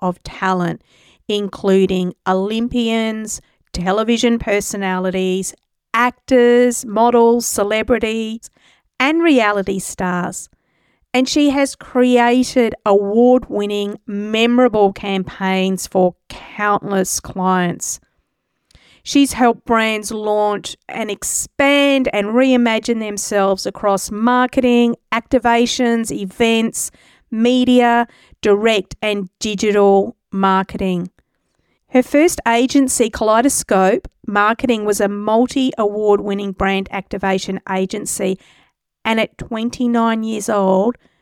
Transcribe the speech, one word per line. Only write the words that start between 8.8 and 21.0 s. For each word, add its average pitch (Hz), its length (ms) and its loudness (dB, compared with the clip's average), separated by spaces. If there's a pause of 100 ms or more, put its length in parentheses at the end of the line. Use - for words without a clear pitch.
and 311 220 2
reality 208 560 2
stars. 180 720 -6 (640)
And 254 120 2
she 294 220 2
has 277 260 0
created 247 1000 2 (100)
award-winning, 208 1200 2
memorable 214 840 2
campaigns 190 960 -4
for 180 280 0 (140)
countless 202 920 -4
clients. 185 800 -4 (1040)
She's 277 280 2
helped 233 320 0
brands 220 480 -2
launch 208 640 -2 (120)
and 214 220 -8